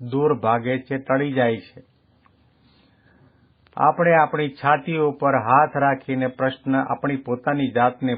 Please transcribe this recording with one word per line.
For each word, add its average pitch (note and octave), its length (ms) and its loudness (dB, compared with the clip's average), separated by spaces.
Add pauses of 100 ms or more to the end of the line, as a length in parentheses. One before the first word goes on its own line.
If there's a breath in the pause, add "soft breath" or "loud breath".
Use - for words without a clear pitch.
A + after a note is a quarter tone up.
દૂર C3+ 360 -2
ભાગે A#2 420 0
છે, C3+ 200 -8
ટળી C3+ 340 -2
જાય A#2 280 0
છે. - 200 -20 (2000 soft breath)
આપણે E3 380 2
આપણી D3+ 400 0
છાતી D3+ 460 0
ઉપર C#3 400 0
હાથ C3+ 360 2
રાખીને C3+ 540 -2
પ્રશ્ન C3 460 -4
આપણી C3+ 480 -4
પોતાની C3 480 -4
જાતને B2 460 0